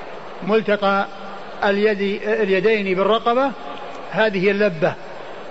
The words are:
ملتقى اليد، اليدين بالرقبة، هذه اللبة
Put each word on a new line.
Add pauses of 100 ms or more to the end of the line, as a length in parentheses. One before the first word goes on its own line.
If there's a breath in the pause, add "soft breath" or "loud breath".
(460)
ملتقى (580)
اليد،
اليدين
بالرقبة، (600)
هذه
اللبة (560)